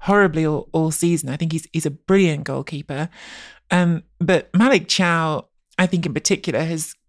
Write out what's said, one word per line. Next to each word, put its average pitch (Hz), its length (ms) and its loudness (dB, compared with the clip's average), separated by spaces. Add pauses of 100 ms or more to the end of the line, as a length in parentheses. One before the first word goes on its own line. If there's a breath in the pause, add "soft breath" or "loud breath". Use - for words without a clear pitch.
horribly 185 460 2
all, 151 260 -2
all 160 200 0
season. 170 360 0
I 147 80 -6
think 160 160 -2
he's, 160 200 -4
he's 160 140 -2
a 147 40 -2
brilliant 170 540 2
goalkeeper. 139 640 -8 (640 loud breath)
Um, 170 340 2 (160)
but 175 320 0
Malick 208 340 4
Thiaw, 165 600 0 (300)
I 180 100 2
think 175 200 -2
in 143 80 -6
particular, 160 500 -2
has 165 300 -6 (140)